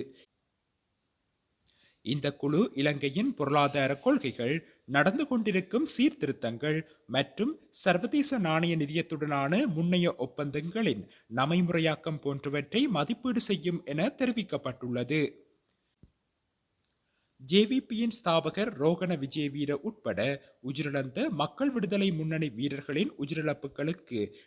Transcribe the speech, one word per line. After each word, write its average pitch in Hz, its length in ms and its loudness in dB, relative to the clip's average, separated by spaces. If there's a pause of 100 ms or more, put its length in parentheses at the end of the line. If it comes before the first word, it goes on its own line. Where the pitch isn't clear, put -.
(2000)
இந்த 147 300 -2
குழு 147 260 0 (140)
இலங்கையின் 143 600 0
பொருளாதார 143 640 2
கொள்கைகள், 139 560 0 (340)
நடந்து 190 380 2
கொண்டிருக்கும் 214 600 0
சீர்திருத்தங்கள் 147 920 0 (300)
மற்றும் 143 440 0 (220)
சர்வதேச 240 640 2
நாணய 165 380 2
நிதியத்துடனான 151 920 0
முன்னைய 175 500 2
ஒப்பந்தங்களின் 147 840 -2 (260)
நடைமுறையாக்கம் 160 920 0
போன்றவற்றை 143 680 -2
மதிப்பீடு 226 540 0
செய்யும் 170 420 -2
என 156 320 0
தெரிவிக்கப்பட்டுள்ளது. 135 1080 -2 (2250)
ஜே 151 240 4
வி 254 160 0
பியின் 233 320 -2
ஸ்தாபகர் 165 640 0
ரோகண 175 400 2
விஜயவீர 143 540 -2 (100)
உட்பட 120 360 -4 (420)
உயிரிழந்த 139 580 -4 (120)
மக்கள் 190 420 0
விடுதலை 202 400 0
முன்னணி 160 380 -2
வீரர்களின் 139 640 -2
உயிரிழப்புகளுக்கு 143 1040 -4 (260)